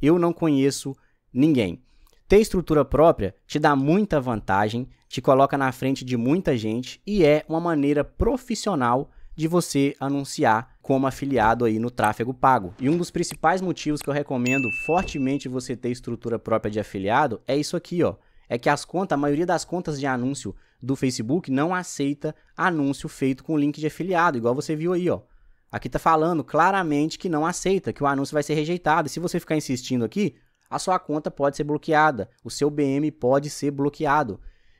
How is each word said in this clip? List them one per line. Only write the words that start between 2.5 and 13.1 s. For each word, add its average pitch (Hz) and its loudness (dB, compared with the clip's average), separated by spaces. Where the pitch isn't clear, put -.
própria 127 4
te - -4
dá 151 4
muita 156 2
vantagem, 110 0
te - -10
coloca 139 4
na 135 0
frente 131 -4
de 123 -2
muita 139 0
gente 113 -6
e 202 2
é 147 6
uma 160 -2
maneira 147 2
profissional 160 -2
de 156 -2
você 143 2
anunciar 139 0
como 135 0
afiliado 120 2
aí 110 2
no 120 -4
tráfego 113 -2
pago. 127 2
E 131 -2
um 160 4
dos 175 -2